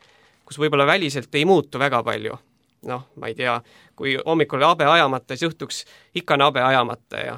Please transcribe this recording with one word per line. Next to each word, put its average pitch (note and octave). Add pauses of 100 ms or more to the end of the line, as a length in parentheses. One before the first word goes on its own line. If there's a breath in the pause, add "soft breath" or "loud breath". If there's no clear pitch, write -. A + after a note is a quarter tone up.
(460 soft breath)
kus C#3
võib-olla C#3+
väliselt D3
ei D3
muutu D#3+
väga C3
palju. A2 (500)
Noh, B2+ (100)
ma -
ei A2+
tea, B2 (400 soft breath)
kui C3+
hommikul D#3
habe E3
ajamata, C#3
siis E3
õhtuks - (400 soft breath)
ikka D3+
on C#3
habe C3+
ajamata B2
ja A#2+